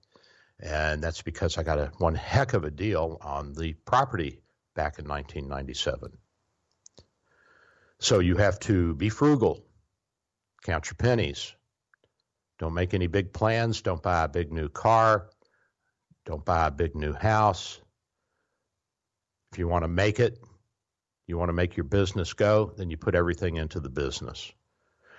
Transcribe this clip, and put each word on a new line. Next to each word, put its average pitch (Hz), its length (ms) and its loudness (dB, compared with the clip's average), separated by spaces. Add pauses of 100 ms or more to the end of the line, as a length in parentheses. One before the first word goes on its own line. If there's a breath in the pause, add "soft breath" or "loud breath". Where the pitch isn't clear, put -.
(600 soft breath)
and 76 440 -2
that's 82 200 -6
because 82 340 -4
I 82 60 -2
got 76 160 0
a, 73 180 -2
one 82 180 2
heck 135 380 0
of 98 100 2
a 76 80 -6
deal 82 500 -2
on 71 320 -8
the 82 200 -6
property 107 680 -2 (340)
back 76 240 -4
in 73 60 -12
nineteen 73 420 -8
ninety-seven. 67 680 -6 (1800 soft breath)
So 107 200 4
you 90 180 4
have 98 240 4
to 90 320 2
be - 160 0
frugal, 113 560 2 (1000)
count 80 240 -4
your - 80 -12
pennies. 107 580 0 (1080)
Don't 82 160 -4
make 90 180 0
any 92 140 2
big 95 260 -2
plans. 113 480 0
Don't 87 200 -4
buy 87 220 0
a 78 40 0
big 78 240 -4
new 80 180 -4
car. 110 600 4 (960)
Don't 76 200 -8
buy 82 220 4
a 73 40 -2
big 76 240 -2
new 76 180 -4
house. 107 680 0 (1700)
If - 80 -10
you 87 80 -2
wanna 85 220 0
make 98 300 2
it, 117 200 2 (880)
you 85 100 -4
wanna 87 160 0
make 87 220 2
your 85 80 -2
business 95 500 0
go, 107 440 4
then 92 120 -6
you 78 80 -6
put - 180 0
everything 85 420 0
into 78 220 -6
the 69 100 -8
business. - 640 -8 (680 loud breath)